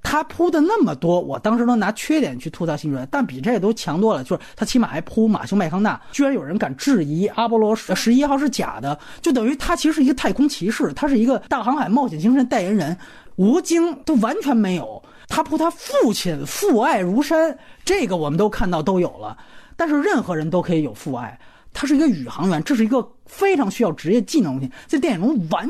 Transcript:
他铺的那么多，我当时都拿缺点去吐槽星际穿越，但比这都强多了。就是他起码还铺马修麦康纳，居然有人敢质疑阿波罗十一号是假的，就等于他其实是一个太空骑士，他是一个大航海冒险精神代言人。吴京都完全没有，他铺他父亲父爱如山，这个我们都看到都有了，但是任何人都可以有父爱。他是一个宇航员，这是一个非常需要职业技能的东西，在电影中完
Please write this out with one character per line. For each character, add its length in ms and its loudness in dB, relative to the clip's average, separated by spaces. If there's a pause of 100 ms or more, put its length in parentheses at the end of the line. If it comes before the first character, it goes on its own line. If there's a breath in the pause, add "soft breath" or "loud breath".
他 240 -2
铺 240 0
的 120 2
那 200 2
么 140 2
多， 260 2
我 160 -6
当 220 0
时 80 2
都 80 4
拿 160 0
缺 300 -2
点 180 -2
去 100 -10
吐 160 -6
槽 120 -2
星 140 -4
际 40 -2
穿 80 -4
越， 80 -10
但 160 0
比 140 -12
这 180 0
都 160 2
强 260 -4
多 140 2
了。 80 -4
就 140 -2
是 60 -16 (120 loud breath)
他 100 -6
起 140 0
码 80 4
还 140 -6
铺 260 0
马 180 0
修 120 -2
麦 120 2
康 140 -2
纳， 180 0 (120)
居 100 0
然 100 2
有 80 -2
人 160 -6
敢 200 -4
质 280 2
疑 240 0
阿 200 -2
波 100 2
罗 160 4
十 400 0
一 100 6
号 140 2
是 100 0
假 320 -4
的， 160 -4 (240 loud breath)
就 120 2
等 120 2
于 120 2
他 180 -2
其 140 0
实 40 4
是 120 2
一 20 6
个 80 4
太 180 -2
空 160 2
骑 220 -2
士， 220 -2
他 160 -2
是 100 4
一 80 4
个 220 2
大 120 0
航 160 0
海 120 -2
冒 180 2
险 140 -6
精 160 4
神 100 4
代 160 -2
言 100 -2
人。 240 0 (380 loud breath)
吴 260 4
京 340 0 (100)
都 120 2
完 260 2
全 140 2
没 180 2
有， 260 -8 (280 loud breath)
他 160 0
铺 120 -2
他 140 2
父 420 0
亲 320 -4
父 360 0
爱 180 2
如 240 0
山， 340 2 (280 loud breath)
这 200 2
个 120 -2
我 120 -2
们 80 -2
都 140 2
看 180 0
到 140 -2
都 160 0
有 180 -2
了， 220 -14 (380 loud breath)
但 120 0
是 140 2
任 180 2
何 140 -4
人 160 -4
都 100 2
可 140 -2
以 80 2
有 100 -6
父 220 -8
爱。 240 -10 (340 soft breath)
他 140 -6
是 80 2
一 60 4
个 80 4
宇 180 -2
航 220 -4
员， 160 0
这 100 0
是 100 2
一 40 2
个 200 0 (180)
非 300 0
常 140 0
需 140 -2
要 80 2
职 180 -6
业 120 4
技 180 0
能 140 0
的 80 -4
东 60 -6
西， 60 -14 (140)
在 100 0
电 160 0
影 60 -4
中 300 0
完 200 -2